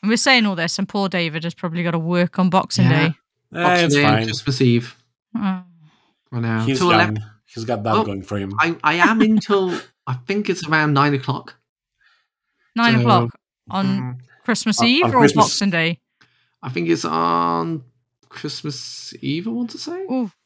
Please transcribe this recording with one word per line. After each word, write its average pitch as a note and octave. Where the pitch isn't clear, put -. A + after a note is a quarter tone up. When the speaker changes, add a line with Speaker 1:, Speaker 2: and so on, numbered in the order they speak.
Speaker 1:
And G3
we're A#3
saying A#3+
all F#3+
this, E3
and G3
poor G3
David E3
has E3+
probably E3+
gotta E3+
work F3
on F#3
Boxing -
Speaker 2:
Yeah. D#3+
Speaker 1:
Day. D#3+
Speaker 3:
Eh, E3+
Speaker 2:
Boxing F3+
Speaker 3:
it's C#3+
Speaker 2:
Day C#3+
and A2
Speaker 3:
fine. A2
Speaker 2:
Christmas B2+
Eve. A#2+
Speaker 1:
Oh. F#3+
Speaker 2:
I A#2+
know. A2+
Speaker 3:
He's C3+
Speaker 2:
Till F3+
Speaker 3:
young. F3
Speaker 2:
eleven. A2
Speaker 3:
He's A2+
got A2+
that A2
Speaker 2:
Oh, A2+
Speaker 3:
going G2
for G2+
him. G2
Speaker 2:
I, E3
I D#3
am G3+
until, G3+
I C3
think G3+
it's F3
around D3+
nine C#3+
o'clock. -
Speaker 1:
Nine A#3
Speaker 2:
So, A#3+
Speaker 1:
o'clock F#3+
on G3
Speaker 2:
mm. B2+
Speaker 1:
Christmas A3
Speaker 3:
On, A#3
Speaker 1:
Eve C4+
Speaker 3:
on -
Speaker 1:
or B3
Speaker 3:
Christmas. G#3+
Speaker 1:
Boxing -
Day? E3
Speaker 2:
I D3+
think F2
it's E2
on E2+
Christmas -
Eve, D#3
I A3+
want A#3
to -
say. F4+
Speaker 1:
Oof. B3+